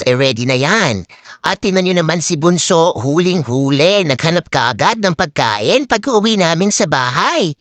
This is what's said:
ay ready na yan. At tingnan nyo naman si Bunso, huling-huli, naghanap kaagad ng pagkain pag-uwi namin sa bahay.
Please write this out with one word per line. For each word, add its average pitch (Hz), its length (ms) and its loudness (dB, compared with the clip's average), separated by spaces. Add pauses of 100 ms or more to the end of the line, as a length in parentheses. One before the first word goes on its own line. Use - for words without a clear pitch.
ay 127 80 4
ready 127 320 0
na 131 80 0
yan. 139 480 0 (400)
At 180 160 -2
tingnan 185 320 0
nyo 180 80 2
naman 165 240 0
si 170 160 -4
Bunso, 170 560 2
huling-huli, 143 1120 0
naghanap 160 400 -2
kaagad 139 560 0
ng 185 160 0
pagkain 143 720 -2
pag-uwi 220 480 0
namin 170 320 2
sa - 160 0
bahay. 156 640 0 (100)